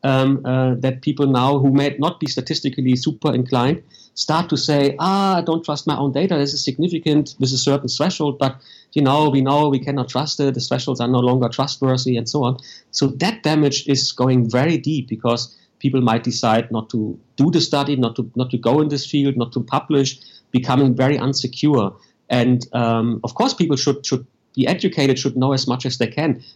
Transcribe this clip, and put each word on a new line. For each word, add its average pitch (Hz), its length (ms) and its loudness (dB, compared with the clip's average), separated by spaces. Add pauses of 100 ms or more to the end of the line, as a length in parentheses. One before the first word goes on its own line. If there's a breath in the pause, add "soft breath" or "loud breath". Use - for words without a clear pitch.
um, 135 400 2
uh, 127 360 0
that 127 200 -2
people 143 260 -2
now 135 320 2
who 135 140 4
may 139 260 2
not 156 220 -2
be 151 60 -4
statistically 127 680 -2
super 127 400 -2
inclined 127 480 0 (320 soft breath)
start 160 360 -2
to 160 60 0
say, 143 420 2
"Ah, 190 400 2
I - 20 -2
don't 165 240 -2
trust 147 220 -6
my 143 100 0
own 139 160 -2
data. 175 240 0
This 143 160 0
is 135 100 -6
significant 151 800 -2
with 131 120 2
a 131 40 -2
certain 139 320 0
threshold, 147 500 -2
but, 135 220 -2 (320 loud breath)
you 151 80 0
know, 143 300 4
we 139 100 2
know 143 300 2
we 139 80 0
cannot 131 320 -4
trust 147 300 -4
it. 139 120 2
The 131 80 -4
thresholds 127 400 -4
are 120 80 -2
no 127 120 4
longer 123 280 2
trustworthy," 131 720 -2
and 113 100 -6
so 143 160 0
on. 123 140 0 (320 loud breath)
So - 160 0
that 160 360 -2
damage 151 460 0
is 135 240 0
going 127 380 2
very 147 260 2
deep, 143 320 -4
because 117 480 -4 (220 soft breath)
people 131 240 0
might 113 200 2
decide 113 480 0
not 110 200 -6
to 107 280 -4 (180)
do 147 140 4
the 170 120 2
study, 143 340 -2
not 117 200 0
to, - 200 -6
not 123 140 -2
to 120 80 -2
go 120 240 2
in 151 60 0
this 143 180 -4
field, 139 320 0
not 123 140 -4
to 127 80 -2
publish, 135 600 -2 (300 loud breath)
becoming 127 440 2
very 131 220 2
unsecure. 127 800 0 (340 soft breath)
And, 123 460 2
um, 117 500 0
of - 80 -6
course, 254 220 0
people 151 220 0
should, 139 280 -2
should 127 220 -4 (280)
be 135 120 0
educated, 180 520 0
should 131 200 -4
know 135 160 2
as 131 120 -2
much 127 200 -4
as 127 100 -6
they 120 100 -2
can, 147 360 -2 (140 loud breath)